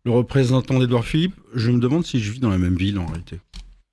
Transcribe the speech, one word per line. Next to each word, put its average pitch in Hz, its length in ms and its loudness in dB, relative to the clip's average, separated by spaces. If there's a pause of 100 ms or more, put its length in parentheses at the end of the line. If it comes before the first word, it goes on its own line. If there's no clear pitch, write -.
le 120 60 0
représentant 127 680 2
d'Édouard 120 260 2
Philippe, 175 300 -2 (200)
je 117 160 0
me 123 100 2
demande 127 260 2
si 127 140 -2
je 104 100 -4
vis 123 100 -10
dans 120 100 2
la 95 80 2
même 90 180 2
ville 98 220 -2
en 87 80 -4
réalité. 85 340 -12 (520)